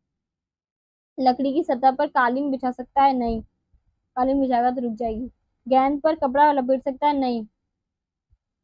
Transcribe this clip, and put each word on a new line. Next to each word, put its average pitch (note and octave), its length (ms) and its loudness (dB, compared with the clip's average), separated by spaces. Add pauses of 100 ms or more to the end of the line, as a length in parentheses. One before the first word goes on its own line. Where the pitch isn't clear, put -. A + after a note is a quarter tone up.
(1200)
लकड़ी C4 340 0
की D#4 100 0
सतह C4 280 2
पर D4 160 -2
कालीन C4+ 440 0
बिछा B3+ 200 -4
सकता B3+ 320 -2
है, C#4 100 4
नहीं। A#3 280 -4 (720)
कालीन C4+ 260 0
बिछाएगा B3+ 300 2
तो B3+ 100 -6
रुक A#3+ 120 -4
जाएगी। A#3 380 -6 (360)
गेंद C4 340 2
पर D#4+ 140 0
कपड़ा C#4+ 360 4
लपेट C4 320 0
सकता C#4 240 -2
है, D4 100 0
नहीं। A#3+ 300 -2 (1160)